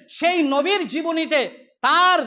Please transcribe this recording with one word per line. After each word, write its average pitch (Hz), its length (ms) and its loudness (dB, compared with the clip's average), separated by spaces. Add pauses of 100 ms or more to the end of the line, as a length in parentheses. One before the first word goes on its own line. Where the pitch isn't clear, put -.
সেই 339 340 -2
নবীর 294 460 0
জীবনীতে, 311 800 -4 (120)
তার 339 460 4